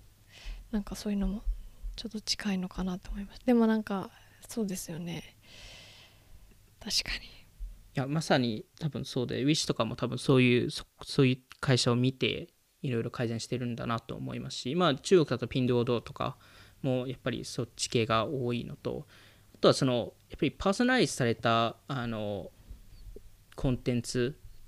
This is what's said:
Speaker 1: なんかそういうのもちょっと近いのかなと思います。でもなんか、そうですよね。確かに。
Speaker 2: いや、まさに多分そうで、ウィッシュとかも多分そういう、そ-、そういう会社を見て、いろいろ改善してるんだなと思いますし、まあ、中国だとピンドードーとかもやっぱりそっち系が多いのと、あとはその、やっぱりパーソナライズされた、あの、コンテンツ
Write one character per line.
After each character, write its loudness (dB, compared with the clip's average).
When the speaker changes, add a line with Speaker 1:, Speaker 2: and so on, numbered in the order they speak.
Speaker 1:
な -2
ん -4
か -10
そ -6
う 0
い 0
う 0
の 0
も -4
ち -8
ょ -10
っ -14
と -8
近 -2
い 0
の -4
か -6
な -4
と -12
思 -6
い -8
ま -14
す。 -18
で 6
も 6
な 4
ん 0
か、 -4
そ -4
う 0
で -4
す -10
よ -8
ね。 -10
確 -2
か -6
に。 -16
Speaker 2:
い -16
や、 0
ま 0
さ 4
に 0
多 -2
分 -4
そ -2
う 0
で、 -2
ウ 2
ィ 6
ッ 2
シ 0
ュ 0
と 2
か 0
も -4
多 -2
分 -4
そ 4
う 8
い 6
う、 -2
そ-、 -8
そ 2
う 8
い 4
う -4
会 4
社 4
を 2
見 4
て、 -2
い -2
ろ 0
い 0
ろ -6
改 -2
善 -4
し -8
て -4
る -4
ん -4
だ -6
な -2
と -10
思 -8
い -8
ま -10
す -8
し、 -4
ま 4
あ、 2
中 6
国 0
だ 0
と -4
ピ -2
ン 4
ド 4
ー 2
ド 2
ー -6
と -12
か -4
も 0
や -8
っ -16
ぱ -4
り -4
そ -6
っ -6
ち -4
系 2
が 2
多 -2
い -2
の -10
と、 -6
あ -20
と 6
は 8
そ 0
の、 2
や -14
っ -16
ぱ -8
り 2
パ 0
ー 6
ソ 0
ナ 4
ラ 4
イ 4
ズ -4
さ 0
れ 2
た、 2
あ -4
の、 -6
コ 0
ン 0
テ 0
ン 0
ツ -2